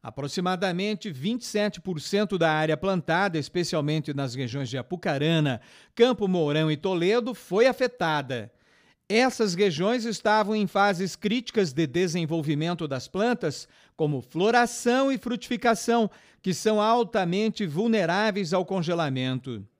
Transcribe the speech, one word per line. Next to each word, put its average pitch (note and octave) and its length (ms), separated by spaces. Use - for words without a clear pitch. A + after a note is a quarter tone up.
Aproximadamente F#3 1080
vinte F#3 320
e - 20
sete G#3 340
por E3+ 220
cento G3+ 380
da E3 120
área D#3 240
plantada, F#3 640
especialmente D#3 760
nas C3+ 180
regiões C3 340
de A#2 80
Apucarana, D3+ 880
Campo A#3 340
Mourão D#3 440
e D#3 40
Toledo, G3 600
foi A3 320
afetada. D3+ 840
Essas A3+ 460
regiões G3+ 520
estavam G#3+ 500
em G#3 100
fases G3 500
críticas G#3+ 560
de D#3 140
desenvolvimento D#3+ 1000
das C3 200
plantas, G#3+ 600
como D3 280
floração A#3+ 880
e B3+ 80
frutificação, A#3 920
que F#3 100
são G#3+ 300
altamente G#3+ 840
vulneráveis G3 880
ao F3+ 120
congelamento. C3 1000